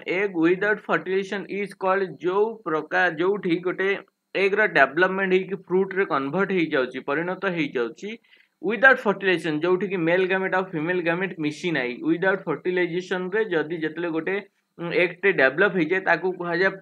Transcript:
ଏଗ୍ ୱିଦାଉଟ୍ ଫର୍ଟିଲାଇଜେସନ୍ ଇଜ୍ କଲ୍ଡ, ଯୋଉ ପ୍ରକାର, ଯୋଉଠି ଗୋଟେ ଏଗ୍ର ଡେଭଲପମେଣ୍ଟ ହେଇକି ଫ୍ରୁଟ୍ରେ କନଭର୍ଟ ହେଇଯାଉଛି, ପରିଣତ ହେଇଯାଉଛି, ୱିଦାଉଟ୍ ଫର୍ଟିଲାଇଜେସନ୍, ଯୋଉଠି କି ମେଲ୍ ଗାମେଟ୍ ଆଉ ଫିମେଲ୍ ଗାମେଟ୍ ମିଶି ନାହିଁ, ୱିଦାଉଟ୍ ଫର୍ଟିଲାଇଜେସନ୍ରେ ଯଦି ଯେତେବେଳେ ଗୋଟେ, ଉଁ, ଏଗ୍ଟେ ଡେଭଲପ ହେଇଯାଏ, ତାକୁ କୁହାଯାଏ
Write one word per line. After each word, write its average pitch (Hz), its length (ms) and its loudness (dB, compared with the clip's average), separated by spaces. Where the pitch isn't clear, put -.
ଏଗ୍ 190 280 -2
ୱିଦାଉଟ୍ 185 500 2
ଫର୍ଟିଲାଇଜେସନ୍ 190 640 -2
ଇଜ୍ 196 300 -6
କଲ୍ଡ, 190 260 0
ଯୋଉ 190 240 2
ପ୍ରକାର, 175 500 0
ଯୋଉଠି 180 440 0
ଗୋଟେ 180 300 -2
ଏଗ୍ର 196 320 2
ଡେଭଲପମେଣ୍ଟ 180 640 4
ହେଇକି 185 240 0
ଫ୍ରୁଟ୍ରେ 185 480 0
କନଭର୍ଟ 165 480 -2
ହେଇଯାଉଛି, 143 480 0
ପରିଣତ 180 560 -4
ହେଇଯାଉଛି, 135 540 -4
ୱିଦାଉଟ୍ 240 420 6
ଫର୍ଟିଲାଇଜେସନ୍, 175 560 2
ଯୋଉଠି 180 280 2
କି 190 80 -4
ମେଲ୍ 175 300 2
ଗାମେଟ୍ 190 280 0
ଆଉ 185 100 0
ଫିମେଲ୍ 175 380 -2
ଗାମେଟ୍ 175 360 -2
ମିଶି 151 320 -4
ନାହିଁ, 123 320 -2
ୱିଦାଉଟ୍ 190 420 2
ଫର୍ଟିଲାଇଜେସନ୍ରେ 180 1000 -2
ଯଦି 160 320 -2
ଯେତେବେଳେ 160 340 -4
ଗୋଟେ, 160 260 -4
ଉଁ, 170 140 -6
ଏଗ୍ଟେ 175 400 2
ଡେଭଲପ 156 440 4
ହେଇଯାଏ, 180 240 0
ତାକୁ 175 320 0
କୁହାଯାଏ 175 500 0